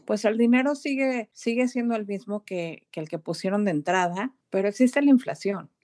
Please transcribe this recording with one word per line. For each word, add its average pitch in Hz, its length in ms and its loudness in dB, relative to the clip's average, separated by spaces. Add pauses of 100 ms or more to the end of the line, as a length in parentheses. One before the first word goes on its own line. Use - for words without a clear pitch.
pues 214 200 -2
el 220 120 2
dinero 247 380 4
sigue, 262 580 -4
sigue 240 360 -2
siendo 233 260 -2
el 214 120 -4
mismo 202 380 -6
que, 170 460 -8
que - 80 -10
el 156 100 -8
que 160 100 -6
pusieron 190 460 -2
de 196 60 2
entrada, 180 600 0 (180)
pero 196 160 0
existe 254 340 2
la 285 100 6
inflación. 208 600 0 (140)